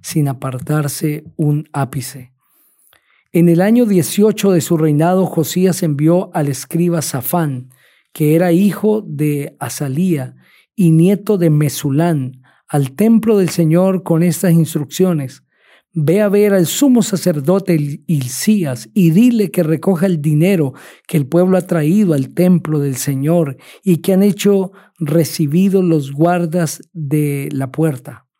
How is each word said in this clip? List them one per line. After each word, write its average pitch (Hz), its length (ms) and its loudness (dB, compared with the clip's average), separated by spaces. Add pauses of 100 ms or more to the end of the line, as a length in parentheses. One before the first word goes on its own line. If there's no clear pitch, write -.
sin 151 260 -2
apartarse 143 960 -4 (120)
un 147 360 -2
ápice. 131 600 -8 (960)
En 170 180 4
el 170 120 4
año 233 240 4
dieciocho 202 640 2
de 175 120 2
su 170 160 -2
reinado, 160 500 2
Josías 180 560 -2
envió 165 520 0
al 151 120 -2
escriba 170 560 -2
Safán, 135 680 -4 (440)
que 151 200 0
era 175 180 2
hijo 208 560 0
de 147 520 -6
Azalía 139 760 -4 (360)
y 170 160 2
nieto 196 480 2
de 170 140 2
Mesulán, 147 920 -2 (260)
al 135 280 -2
templo 220 420 2
del 185 120 2
Señor 175 520 0
con 170 220 0
estas 180 300 0
instrucciones: 160 920 -2 (520)
"Ve 165 280 2
a 202 60 0
ver 202 260 2
al 180 100 2
sumo 247 380 2
sacerdote 180 720 -2
Hil-, 147 320 -4
Hilcías 147 880 -2
y 170 160 6
dile 220 400 2
que 185 100 -2
recoja 160 460 0
el 175 120 0
dinero 151 540 2 (340)
que - 100 -2
el 139 100 -2
pueblo 180 300 2
ha 180 40 0
traído 175 540 0
al 135 180 -4
templo 170 460 2
del 139 160 -2
Señor 139 640 -2 (260)
y 175 140 2
que 190 160 -2
han 190 100 2
hecho 202 480 0 (260)
recibido 170 840 0
los 147 300 0
guardas 170 680 -2 (120)
de 147 580 -4
la 135 200 -6
puerta. 143 540 -6 (140)